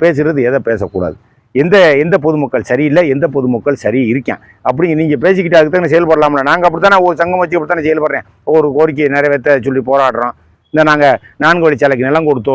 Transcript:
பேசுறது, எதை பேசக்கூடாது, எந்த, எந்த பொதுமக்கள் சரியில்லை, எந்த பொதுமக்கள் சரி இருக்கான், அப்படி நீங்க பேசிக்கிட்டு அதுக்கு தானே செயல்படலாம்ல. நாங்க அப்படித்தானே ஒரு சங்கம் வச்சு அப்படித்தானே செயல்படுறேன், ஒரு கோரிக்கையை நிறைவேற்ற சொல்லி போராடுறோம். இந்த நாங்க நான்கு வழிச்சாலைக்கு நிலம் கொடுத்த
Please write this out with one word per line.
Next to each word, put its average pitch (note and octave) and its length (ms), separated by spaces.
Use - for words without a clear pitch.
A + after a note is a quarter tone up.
பேசுறது, D3+ 360
எதை C3+ 100
பேசக்கூடாது, F#2 460
எந்த, E3+ 220
எந்த E3 120
பொதுமக்கள் C#3+ 460
சரியில்லை, D3 320
எந்த C#3+ 120
பொதுமக்கள் B2+ 500
சரி A#2 160
இருக்கான், B2+ 280
அப்படி D3+ 180
நீங்க D3 240
பேசிக்கிட்டு F3 340
அதுக்கு D#3 180
தானே E3 160
செயல்படலாம்ல. D3+ 580
நாங்க F3 160
அப்படித்தானே F3 300
ஒரு E3+ 140
சங்கம் F3+ 220
வச்சு E3+ 140
அப்படித்தானே D#3 300
செயல்படுறேன், D3+ 380
ஒரு D3+ 220
கோரிக்கையை D3+ 400
நிறைவேற்ற C#3+ 500
சொல்லி C3 240
போராடுறோம். B2 440
இந்த D#3 160
நாங்க D3 160
நான்கு E3 240
வழிச்சாலைக்கு C3+ 400
நிலம் D#3 220
கொடுத்த C3+ 260